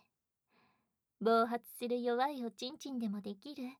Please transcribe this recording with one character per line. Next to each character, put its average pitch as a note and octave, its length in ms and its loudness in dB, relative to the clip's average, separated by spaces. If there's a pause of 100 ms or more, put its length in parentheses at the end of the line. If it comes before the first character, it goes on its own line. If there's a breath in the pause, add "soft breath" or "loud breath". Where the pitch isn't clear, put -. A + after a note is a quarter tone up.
(1200 soft breath)
暴 A3+ 260 6
発 A#3 220 -2 (100)
す B3 100 -4
る A#3+ 140 0
弱 A#3+ 280 2
い C4 160 -4
お A3 60 -4
ち B3 180 -6
ん D#4 80 -10
ち C#4 140 -8
ん B3+ 80 -2
で A3+ 100 0
も G3+ 120 -2
で G3+ 140 -6
き D4 180 -14
る、 C#4+ 100 -8 (160)